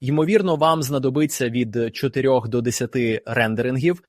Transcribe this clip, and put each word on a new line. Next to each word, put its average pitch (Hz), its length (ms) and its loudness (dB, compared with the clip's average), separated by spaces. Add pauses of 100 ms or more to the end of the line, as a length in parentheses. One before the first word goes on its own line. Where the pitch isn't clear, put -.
Ймовірно, 160 540 2
вам 160 280 2
знадобиться 135 680 0
від 117 460 -2
чотирьох 131 540 0
до 120 120 0
десяти 117 640 -2
рендерингів, 123 840 -2